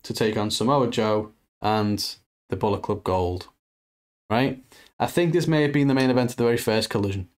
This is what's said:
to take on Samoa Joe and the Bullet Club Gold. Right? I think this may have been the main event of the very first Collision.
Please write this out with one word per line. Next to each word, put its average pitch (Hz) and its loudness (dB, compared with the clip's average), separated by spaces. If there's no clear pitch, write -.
to 110 -8
take 110 0
on 107 -2
Samoa 123 0
Joe 107 -2
and 104 -2
the 98 -6
Bullet 101 -2
Club 98 -4
Gold. 90 -2
Right? 123 0
I - 0
think 170 0
this 165 2
may 156 2
have 143 2
been 143 4
the 135 4
main 131 4
event 120 2
of - -12
the 120 -2
very 117 4
first 110 0
Collision. 98 -2